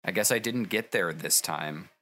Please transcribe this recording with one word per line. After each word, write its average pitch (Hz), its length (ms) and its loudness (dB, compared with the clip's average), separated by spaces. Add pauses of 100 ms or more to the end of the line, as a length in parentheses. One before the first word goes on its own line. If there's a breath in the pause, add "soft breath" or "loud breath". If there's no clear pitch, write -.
I 95 60 -2
guess 104 200 2
I 120 80 4
didn't 117 260 -2
get 107 260 -2
there 90 200 2
this - 300 2
time. 76 480 -6 (120)